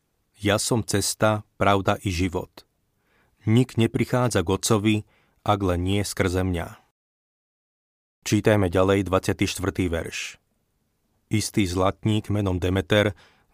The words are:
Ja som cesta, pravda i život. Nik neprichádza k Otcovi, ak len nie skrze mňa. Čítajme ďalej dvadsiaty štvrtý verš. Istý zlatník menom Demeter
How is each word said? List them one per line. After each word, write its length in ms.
Ja 240
som 240
cesta, 580
pravda 480
i 80
život. 500
Nik 320
neprichádza 720
k 80
Otcovi, 420
ak 180
len 200
nie 200
skrze 400
mňa. 360
Čítajme 400
ďalej 400
dvadsiaty 400
štvrtý 400
verš. 500
Istý 360
zlatník 680
menom 240
Demeter 560